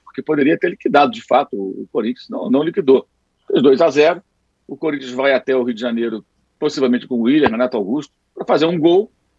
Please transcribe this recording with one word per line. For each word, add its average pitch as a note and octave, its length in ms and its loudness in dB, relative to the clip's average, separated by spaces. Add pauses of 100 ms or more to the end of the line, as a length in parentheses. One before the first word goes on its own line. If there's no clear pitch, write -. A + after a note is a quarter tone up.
porque - 180 -16
poderia D3+ 360 2
ter F3+ 100 -2
liquidado, C#3+ 420 0
de A2 120 -14
fato, C#3 340 0
o, G2 260 -8
o - 80 -16
Corinthians, A#2+ 380 -6
não, - 220 -6
não C3+ 120 2
liquidou. D#3 460 2 (400)
Fez - 140 0
dois C3 180 4
a E3 80 4
zero, D3+ 340 2 (460)
o C#3+ 80 -14
Corinthians C#3+ 360 -6
vai C3+ 200 0
até C3 240 0
o B2 80 2
Rio A#2+ 100 -4
de G#2+ 60 -12
Janeiro, A#2 420 -4 (360)
possivelmente C3 500 0
com C3 60 -6
o A#2 80 -2
Willian, C#3 260 2
Renato A#2+ 300 -2
Augusto, A2+ 340 -6 (220)
pra F#3+ 100 -12
fazer D#3+ 220 0
um F3 120 -2
gol, F3 320 2 (280)